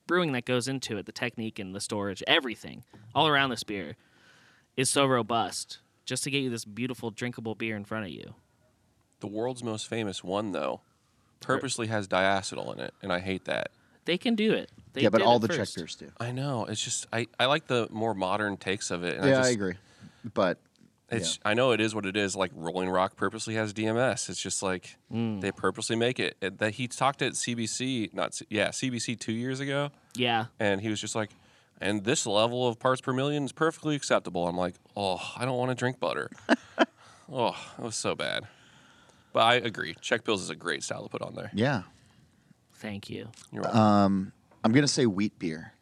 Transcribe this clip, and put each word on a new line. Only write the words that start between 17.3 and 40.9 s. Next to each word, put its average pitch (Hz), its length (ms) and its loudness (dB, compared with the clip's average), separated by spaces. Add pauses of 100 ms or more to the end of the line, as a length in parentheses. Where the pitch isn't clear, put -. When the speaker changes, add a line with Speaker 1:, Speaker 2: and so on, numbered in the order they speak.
Speaker 2:
I 123 80 4
like 151 200 2
the 120 240 2
more 110 240 -2
modern 98 420 0
takes 98 340 -4
of 87 140 -4
it. 80 140 -2
And - 80 2
Speaker 3:
Yeah, 135 100 6
Speaker 2:
I - 20 4
Speaker 3:
I 127 40 4
Speaker 2:
just, 127 120 4
Speaker 3:
agree. 95 200 -2 (600)
But, 92 240 4 (520)
Speaker 2:
it's, 90 340 -2
Speaker 3:
yeah. 104 60 2
Speaker 2:
I 107 40 4
know 123 180 4
it 107 100 4
is 110 120 0
what 101 120 -2
it 95 100 -2
is. 101 180 2
Like, 95 200 0
Rolling 85 340 -2
Rock 92 280 2
purposely 110 400 -4
has 107 180 -2
D 110 120 -2
M 110 120 2
S. 120 320 0
It's 92 100 -8
just - 220 -4
like, 92 340 -4 (160)
Speaker 1:
Mm. 113 300 -2
Speaker 2:
they 98 100 -2
purposely 110 440 -2
make 117 220 2
it. 92 220 0
It, 95 180 -4
that 107 140 2
he 123 160 -4
talked 135 320 0
at 131 160 -2
C - 180 -2
B 117 120 -2
C, 123 480 -2
not 90 200 -2
C-, - 140 -10
yeah, 104 220 2
C - 180 -4
B 120 100 -4
C 117 160 -4
two - 180 -6
years 131 280 -4
ago. 139 300 -2 (240)
Speaker 1:
Yeah. 117 320 2 (120)
Speaker 2:
And 101 220 2
he 110 80 -4
was 104 120 -2
just 107 140 -6
like, 107 160 -2 (480)
"And 98 260 0
this 127 220 2
level 117 400 4
of 113 120 0
parts 127 240 2
per 135 100 -4
million 143 320 0
is 123 80 -6
perfectly 156 440 0
acceptable." 90 520 0
I'm 87 80 -2
like, 90 200 -2 (200)
"Oh, 95 240 -2 (160)
I 117 80 -4
don't 127 140 -2
wanna 127 160 0
drink 127 260 -2
butter." 71 300 -2 (180)
Speaker 3:
<laughs> - 100 4 (720)
Speaker 2:
Oh, 117 260 0 (220)
it 127 40 -8
was 113 140 -6
so 92 180 0
bad. 60 300 -4 (880)
But 117 120 2
I 120 100 6
agree. 92 460 -2
Czech - 240 0
Pils 104 180 2
is 87 80 -6
a 82 40 -4
great 80 300 -4
style - 180 -6